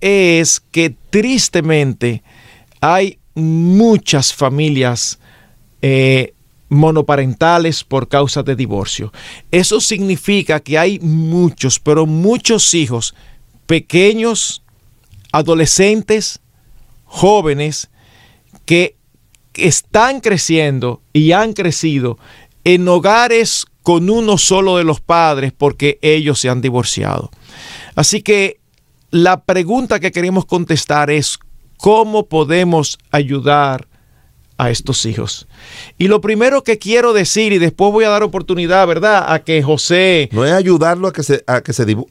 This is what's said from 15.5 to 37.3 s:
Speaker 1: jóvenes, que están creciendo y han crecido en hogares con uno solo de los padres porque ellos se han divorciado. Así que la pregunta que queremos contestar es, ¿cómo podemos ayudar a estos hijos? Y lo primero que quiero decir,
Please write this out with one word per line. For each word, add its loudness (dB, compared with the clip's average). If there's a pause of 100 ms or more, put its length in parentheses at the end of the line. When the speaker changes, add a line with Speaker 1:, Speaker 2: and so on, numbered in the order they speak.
Speaker 1:
jóvenes, 0 (800)
que 0 (580)
están 0
creciendo -2 (120)
y 2
han 2
crecido -2 (460)
en 2
hogares 2 (160)
con 2
uno 2
solo 2
de 0
los -2
padres 0
porque -2
ellos 0
se -4
han -2
divorciado. -4 (640)
Así 0
que 0 (500)
la 2
pregunta -2
que -4
queremos -2
contestar -2
es, -2 (400)
¿cómo 2
podemos 0 (120)
ayudar -2 (680)
a -2
estos -4
hijos? -8 (500)
Y 0
lo 2
primero 0
que -2
quiero 0
decir, 0